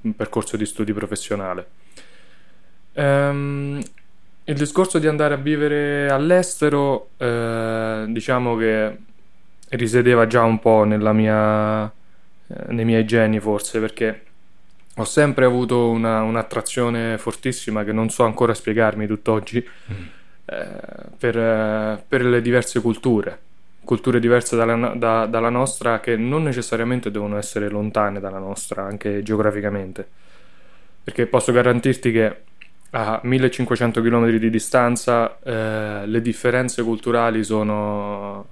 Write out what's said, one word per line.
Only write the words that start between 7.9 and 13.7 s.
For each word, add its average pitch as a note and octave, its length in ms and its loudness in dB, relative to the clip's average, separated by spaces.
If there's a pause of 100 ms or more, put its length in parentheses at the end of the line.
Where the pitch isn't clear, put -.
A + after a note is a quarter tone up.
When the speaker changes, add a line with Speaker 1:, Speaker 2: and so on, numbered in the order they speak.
Speaker 1:
diciamo A#2+ 480 0
che A2 400 2 (760)
risiedeva A#2 560 6
già A#2 180 6
un A2+ 160 4
po' A2 240 8
nella G#2+ 280 4
mia, G#2+ 720 4
eh, G#2+ 60 -8 (800)
nei A#2 160 -2
miei A2+ 200 4
geni A2 360 4
forse, G#2 400 -2